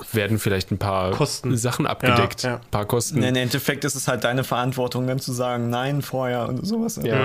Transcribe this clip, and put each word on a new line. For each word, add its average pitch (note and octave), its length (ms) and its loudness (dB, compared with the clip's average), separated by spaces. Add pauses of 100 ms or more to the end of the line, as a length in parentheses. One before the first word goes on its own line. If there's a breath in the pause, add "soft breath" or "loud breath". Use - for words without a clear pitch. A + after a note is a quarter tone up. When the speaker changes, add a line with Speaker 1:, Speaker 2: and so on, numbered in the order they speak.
(120)
Speaker 1:
werden G#2+ 260 2
vielleicht G2 320 0
ein G2 80 0
paar F#2+ 320 0
Speaker 2:
Kosten. C3 480 0
Speaker 1:
Sachen A#2+ 280 0
abgedeckt. A#2+ 580 2
Speaker 2:
Ja, B2+ 80 0
ja. A#2+ 40 -4
Speaker 1:
Ein - 140 -14
paar G#2 160 0
Kosten. A#2+ 340 2
Speaker 3:
Nee, B2+ 80 4
im B2+ 60 2
Endeffekt B2+ 500 0
ist C#3+ 100 0
es C3+ 140 -4
halt B2 160 2
deine B2 200 2
Verantwortung, B2 600 0
dann C3 140 0
zu C#3 120 -6
sagen, B2 360 0
"Nein", C3 320 0
vorher B2 480 -2
und B2+ 180 -4
sowas. A3+ 360 -2
Speaker 1:
Ja. A#2 220 2